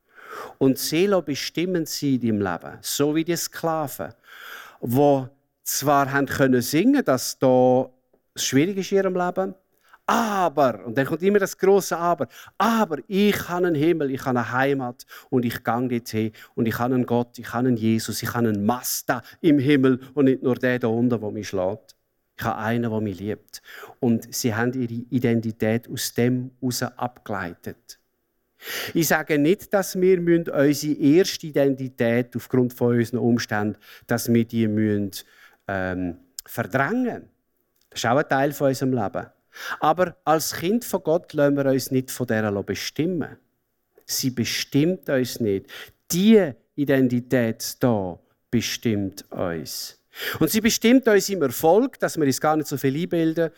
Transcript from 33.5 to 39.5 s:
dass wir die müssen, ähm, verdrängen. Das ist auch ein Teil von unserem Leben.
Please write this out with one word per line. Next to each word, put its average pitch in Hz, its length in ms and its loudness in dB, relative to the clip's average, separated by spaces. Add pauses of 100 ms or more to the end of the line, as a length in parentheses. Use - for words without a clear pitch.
dass 117 260 0
wir 117 120 4
die 113 240 0
müssen, 104 420 0 (560)
ähm, 92 520 -4 (260)
verdrängen. 135 840 -4 (640)
Das - 100 -12
ist - 60 -2
auch 120 120 2
ein 156 100 -2
Teil 143 240 2
von 139 160 0
unserem 131 240 0
Leben. 95 340 -4 (540)